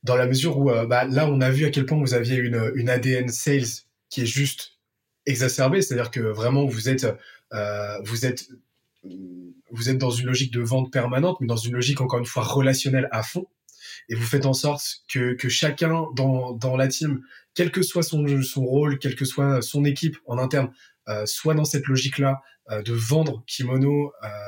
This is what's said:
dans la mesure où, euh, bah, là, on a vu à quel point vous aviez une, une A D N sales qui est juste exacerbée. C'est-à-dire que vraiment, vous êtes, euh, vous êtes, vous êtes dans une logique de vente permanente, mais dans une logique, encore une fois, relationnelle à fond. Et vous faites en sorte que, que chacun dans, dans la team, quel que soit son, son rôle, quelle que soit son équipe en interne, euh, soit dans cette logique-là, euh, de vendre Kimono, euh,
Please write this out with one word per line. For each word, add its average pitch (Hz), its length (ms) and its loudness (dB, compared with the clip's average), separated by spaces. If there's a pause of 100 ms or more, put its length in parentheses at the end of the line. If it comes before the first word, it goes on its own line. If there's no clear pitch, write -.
dans 123 140 2
la 127 100 4
mesure 135 320 2
où, 139 140 4
euh, 117 140 2
bah, 120 200 4
là, 135 240 2
on 135 120 4
a 131 80 4
vu 139 160 2
à 143 40 4
quel 135 160 0
point 156 140 2
vous 127 140 2
aviez 120 240 2
une, 117 380 0
une 120 140 0
A 127 80 2
D 127 140 0
N 127 160 0
sales 123 580 0 (240)
qui - 120 -4
est 120 40 0
juste - 540 -4 (460)
exacerbée. 135 560 2
C'est-à-dire 151 300 -2
que 123 100 -4
vraiment, 113 440 2
vous 113 240 -2
êtes, 127 160 2 (480)
euh, 104 500 -4
vous 113 220 -4
êtes, - 220 -4 (1200)
vous 117 180 -2
êtes 131 80 2
dans 127 140 0
une 120 160 -2
logique 127 260 -2
de 120 80 0
vente 127 300 0
permanente, 131 500 0
mais 120 60 -2
dans 113 100 0
une 117 160 -4
logique, 123 260 0
encore 127 200 0
une 120 60 -4
fois, - 180 -4
relationnelle 131 680 2
à 110 100 -2
fond. 180 260 -6 (600)
Et 113 80 -6
vous 113 80 -2
faites 131 220 0
en 135 80 4
sorte 143 300 -2 (260)
que, 127 240 0
que 127 160 -4
chacun 160 640 0
dans, 131 360 2
dans 127 260 -2
la 135 100 4
team, 135 340 0 (320)
quel 175 180 0
que 185 100 0
soit 180 220 0
son, 143 380 2
son 131 240 -2
rôle, 139 340 2
quelle 160 160 -2
que 139 100 -2
soit 135 360 0
son 143 240 -2
équipe 147 400 0
en 120 120 -4
interne, 127 340 0 (380)
euh, 107 160 -4
soit - 280 0
dans 151 120 2
cette 139 220 -2
logique-là, 135 540 0 (300)
euh, 107 100 -4
de 113 120 -4
vendre 117 520 0
Kimono, 139 680 0 (120)
euh, 113 40 -8 (200)